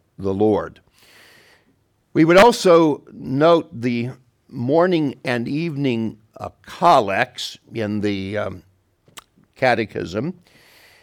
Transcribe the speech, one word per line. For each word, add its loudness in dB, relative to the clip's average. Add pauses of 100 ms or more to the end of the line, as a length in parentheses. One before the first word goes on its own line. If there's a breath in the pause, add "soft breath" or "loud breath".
(200)
the -4
Lord. -2 (1300 soft breath)
We 4
would 6
also 4
note 0 (120)
the -4 (360)
morning -2
and -4
evening, -4 (180)
uh, -12 (120)
collects -2 (160)
in -6
the, -6
um, -10 (920)
Catechism. -4 (640 soft breath)